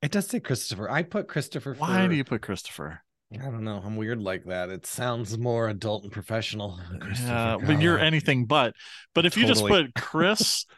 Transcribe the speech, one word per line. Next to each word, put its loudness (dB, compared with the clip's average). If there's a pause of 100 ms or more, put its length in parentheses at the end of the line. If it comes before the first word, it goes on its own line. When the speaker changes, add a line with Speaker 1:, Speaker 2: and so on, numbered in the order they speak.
Speaker 1:
It 0
does 2
say -2
Christopher. -4
I 2
put -4
Christopher -6
Speaker 2:
Why 2
Speaker 1:
for 4
Speaker 2:
do 4
you 2
put -4
Christopher? -10 (300)
Speaker 1:
I -10
don't -6
know. -6
I'm -6
weird -4
like -4
that. -4
It -10
sounds -4
more 0
adult -4
and -12
professional. -6 (200)
Christopher -4
Speaker 2:
Yeah, 0
but 4
you're 6
Speaker 1:
Callowell. 4
Speaker 2:
anything 4
but. 4 (400)
But 6
if 4
you 6
just 6
Speaker 1:
Totally. 6
Speaker 2:
put -10
Chris 2 (140)